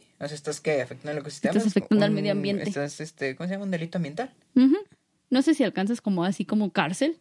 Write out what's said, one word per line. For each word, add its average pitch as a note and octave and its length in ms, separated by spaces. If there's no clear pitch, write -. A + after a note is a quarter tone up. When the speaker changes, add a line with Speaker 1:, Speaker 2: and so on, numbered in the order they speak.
Speaker 1:
O C#3+ 80
sea, D3 80
¿estás D3+ 260
qué? D3 200
¿Afectando B2+ 300
al D3+ 80
ecosistema? C#3+ 320
Speaker 2:
Estás G#3+ 160
Speaker 1:
Es G3+ 60
Speaker 2:
afectando G3+ 320
al G#3 60
Speaker 1:
un, G#3 40
Speaker 2:
medio G3+ 160
ambiente. G3+ 320
Speaker 1:
estás, C#3+ 380
este, C#3 340
¿cómo E3 120
se F#3 80
llama? G3+ 100
¿Un F#3+ 60
delito E3+ 280
ambiental? E3 320
Speaker 2:
Ujú. C4+ 220
No B3+ 140
sé D#4+ 100
si C#4 100
alcanzas G3+ 380
como F#3 220
así F#3+ 220
como G#3+ 260
cárcel. F#3+ 500